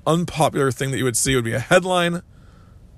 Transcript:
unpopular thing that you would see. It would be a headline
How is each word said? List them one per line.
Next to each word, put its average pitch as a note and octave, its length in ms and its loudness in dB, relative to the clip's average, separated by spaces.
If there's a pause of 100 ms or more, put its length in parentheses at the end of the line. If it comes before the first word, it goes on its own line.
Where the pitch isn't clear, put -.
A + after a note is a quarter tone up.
unpopular D3 680 0
thing C3+ 200 -4
that B2 60 -4
you A#2 60 -2
would A#2+ 140 -2
see. C3+ 160 0
It - 20 2
would A#2+ 80 0
be A2+ 80 -4
a A2+ 60 -4
headline F3 640 0 (760)